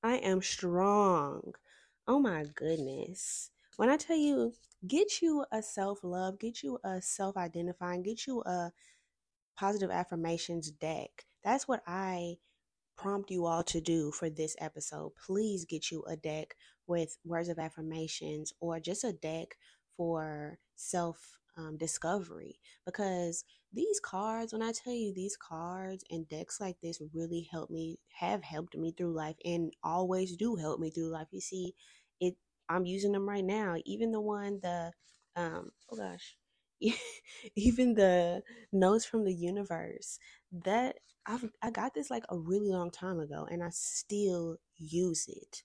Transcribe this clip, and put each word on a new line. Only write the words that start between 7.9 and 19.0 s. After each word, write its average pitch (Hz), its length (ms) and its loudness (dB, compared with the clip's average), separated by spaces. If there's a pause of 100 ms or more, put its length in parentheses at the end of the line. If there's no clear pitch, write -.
get 220 240 -4
you 254 140 0
a 175 320 -2 (800)
positive 196 360 2
affirmations 165 800 -2
deck. - 540 -6 (180)
That's 247 240 2
what 247 200 0
I 175 500 -4 (600)
prompt 196 340 -2
you 180 140 2
all 170 180 4
to - 160 0
do 160 320 2
for 165 180 -4
this 156 300 -4
episode. 156 540 -8 (120)
Please 196 400 0
get - 260 -4
you 160 160 -6
a 160 100 -6
deck 156 380 -6 (320)
with 170 360 0
words 170 240 -2
of 165 120 -4
affirmations 160 1000 -4
or 170 200 -2
just 170 240 -4